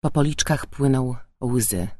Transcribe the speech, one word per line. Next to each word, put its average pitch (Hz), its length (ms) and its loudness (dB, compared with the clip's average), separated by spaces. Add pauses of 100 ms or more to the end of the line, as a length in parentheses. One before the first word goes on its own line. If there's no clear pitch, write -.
Po 156 100 0
policzkach 147 560 0
płyną 131 480 0 (260)
łzy. 107 480 0 (120)